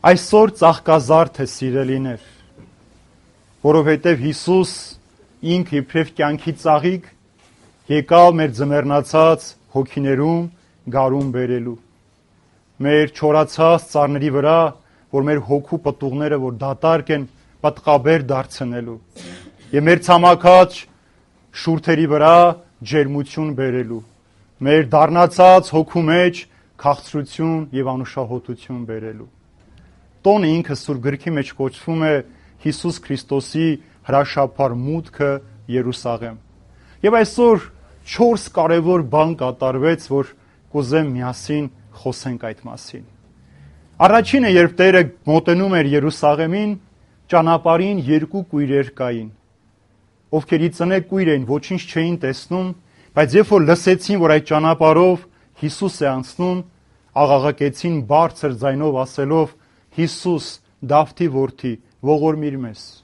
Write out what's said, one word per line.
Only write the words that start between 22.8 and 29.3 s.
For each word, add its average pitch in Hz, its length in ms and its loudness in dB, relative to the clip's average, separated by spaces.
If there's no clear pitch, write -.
ջերմություն 143 800 -4
բերելու։ 123 420 -6
Մեր 147 240 4
դառնացած 175 880 6
հոգու 160 320 -2
մեջ 175 340 0
քաղցրություն 156 800 -4
և 131 160 -4
անուշահոտություն 123 960 -10
բերելու։ 110 400 -14